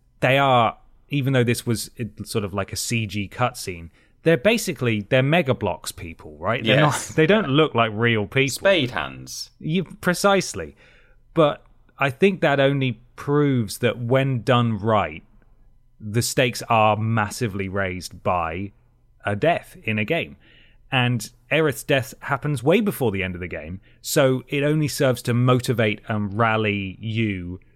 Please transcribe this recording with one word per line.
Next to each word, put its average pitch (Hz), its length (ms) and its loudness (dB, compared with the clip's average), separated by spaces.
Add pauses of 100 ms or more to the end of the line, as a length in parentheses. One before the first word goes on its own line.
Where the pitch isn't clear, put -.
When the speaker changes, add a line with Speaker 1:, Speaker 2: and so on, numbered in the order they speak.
(220)
Speaker 1:
they 135 160 2
are, 127 400 2 (320)
even 139 240 -2
though 127 100 4
this 117 220 0
was 117 320 -4
it, 104 300 -10
sort 104 180 -4
of 92 80 -10
like 101 180 -4
a 104 60 -8
C 113 280 -4
G 98 220 -6
cutscene, 90 640 -6 (340)
they're 165 140 4
basically, 135 640 0
they're 131 220 2
Mega 143 300 2
Bloks - 380 -4
people, 80 460 -16
right? 104 260 -4
They're 123 160 4
Speaker 2:
Yes. 143 300 0
Speaker 1:
not, - 60 -16
they 160 120 6
don't 202 220 2
look 143 260 2
like 117 180 2
real 110 340 2
people. 135 260 0
Speaker 2:
Spade 160 380 2
hands. 67 680 -10
Speaker 1:
You, 165 240 -2
precisely. 175 920 -2 (580)
But 147 320 2 (340)
I 139 100 2
think 185 320 2
that 143 180 4
only 135 420 0 (140)
proves 143 640 0
that 113 200 0
when 131 420 0
done 117 380 2
right, 95 440 0 (760)
the 107 220 -2
stakes 127 480 0
are 107 280 4
massively 107 720 -2
raised 92 540 -6
by 90 480 -2 (540)
a 101 100 -2
death 147 480 -2
in 110 160 -2
a 104 60 -2
game. 107 300 -4 (560)
And 123 380 0 (220)
Aerith's 147 320 0
death 135 380 0
happens 139 420 -4
way 175 180 4
before 135 300 0
the 95 120 -4
end 92 120 -4
of 87 60 -12
the 90 60 -8
game, 85 340 -12 (200)
so 131 460 2
it 143 160 -2
only 151 240 0
serves 131 360 0
to 120 100 -2
motivate 120 760 2
and 104 300 -4
rally 107 640 0
you, 101 580 -4 (160)